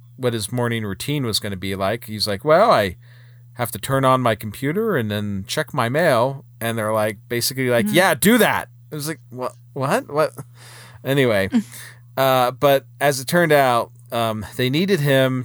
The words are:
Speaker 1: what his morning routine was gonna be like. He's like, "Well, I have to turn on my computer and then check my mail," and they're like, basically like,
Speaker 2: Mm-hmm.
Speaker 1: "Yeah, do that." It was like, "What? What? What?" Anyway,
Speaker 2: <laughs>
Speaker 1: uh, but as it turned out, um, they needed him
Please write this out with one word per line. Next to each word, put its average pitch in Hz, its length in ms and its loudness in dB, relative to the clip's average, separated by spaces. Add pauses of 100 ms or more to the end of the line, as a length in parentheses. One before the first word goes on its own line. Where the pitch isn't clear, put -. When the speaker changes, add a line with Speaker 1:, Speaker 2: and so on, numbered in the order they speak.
(160)
Speaker 1:
what 123 160 -2
his 110 200 -6
morning 117 320 -2
routine 131 420 -6
was 107 140 -4
gonna 101 160 -6
be 95 180 -6
like. 98 300 -4
He's 107 220 -6
like, 101 180 -4
"Well, 175 260 4
I 107 260 2 (580)
have 120 180 -4
to - 60 -8
turn 135 260 -2
on 131 180 4
my 117 120 2
computer 156 640 -4
and 113 140 -2
then 101 360 -4
check - 280 -6
my 123 160 0
mail," 135 540 2 (160)
and 117 180 -4
they're 107 140 -2
like, 107 260 -2 (100)
basically 127 400 -4
like, 120 180 2
Speaker 2:
Mm-hmm. 208 80 -2
Speaker 1:
"Yeah, 175 200 4
do 208 240 4
that." 135 320 2 (200)
It 151 40 -10
was 151 140 -8
like, 160 200 -8
"What? 123 260 -8 (200)
What? 147 360 -4
What?" 147 220 0 (720)
Anyway, 123 460 2 (320)
Speaker 2:
<laughs> - 340 -20
Speaker 1:
uh, 131 360 4
but 139 340 2 (120)
as 135 220 0
it 127 80 -12
turned 170 240 2
out, 127 400 4 (180)
um, 110 360 -2 (100)
they 127 140 0
needed 180 300 0
him 131 440 2